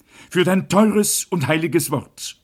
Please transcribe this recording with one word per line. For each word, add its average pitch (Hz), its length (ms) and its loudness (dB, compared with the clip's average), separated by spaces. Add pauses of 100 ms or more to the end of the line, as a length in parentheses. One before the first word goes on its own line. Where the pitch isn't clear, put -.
(300)
für 180 140 2
dein 180 260 0
teures 208 560 2
und 160 220 -4
heiliges 160 440 0
Wort. - 520 -8